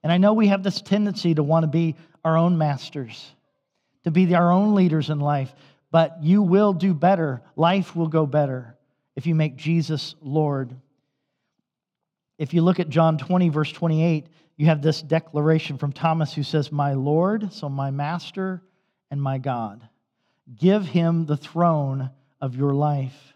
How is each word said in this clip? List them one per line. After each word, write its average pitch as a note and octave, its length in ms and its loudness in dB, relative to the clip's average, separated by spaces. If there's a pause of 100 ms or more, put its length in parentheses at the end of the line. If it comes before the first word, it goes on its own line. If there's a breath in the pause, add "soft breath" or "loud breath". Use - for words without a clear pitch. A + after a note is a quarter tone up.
And E3 120 0
I F3+ 40 4
know G3+ 140 6
we G#3+ 160 4
have G3 160 2
this F#3+ 180 -4
tendency G3 540 0
to D3+ 80 0
want D#3+ 200 2
to D#3 40 0
be D#3+ 300 0 (260 soft breath)
our D#3+ 140 2
own E3+ 200 2
masters, C#3 800 -6 (680)
to E3+ 60 -2
be F3 220 4
our F3 180 4
own G3+ 240 4
leaders D#3+ 340 2
in D3+ 100 -2
life. C#3+ 340 -2 (380 soft breath)
But E3 320 2
you F#3+ 180 4
will G3 300 4
do F#3 220 0
better. D#3 480 0 (160 soft breath)
Life F3+ 360 0
will E3 140 -2
go D#3 180 0
better C3 520 -4 (400)
if C#3 100 -6
you E3 80 0
make D3+ 220 -2
Jesus D#3 640 -4
Lord. C#3+ 520 -4 (1600)
If D3+ 160 -6
you E3+ 80 4
look F3 180 4
at E3+ 80 -2
John D#3 300 2
twenty, F3+ 320 0
verse D3+ 240 -2
twenty-eight, D#3+ 540 0 (280 soft breath)
you D3+ 100 0
have D#3 160 4
this D#3 200 0
declaration D#3 760 -2
from C#3 160 -6
Thomas D#3+ 400 -2
who D3 100 -4
says, D3 280 -2
"My C#3+ 220 -2
Lord," E3+ 600 -2
so D3 160 -10
my C3+ 220 -6
master, F3 680 -8 (480)
"and C#3+ 120 -6
my C3+ 160 -4
God." A#2+ 500 -8 (680)
Give F#3+ 320 2
him E3 400 0
the D3 120 -2
throne C#3+ 720 -2 (320)
of B2+ 160 -6
your C#3 160 0
life. C#3 640 -4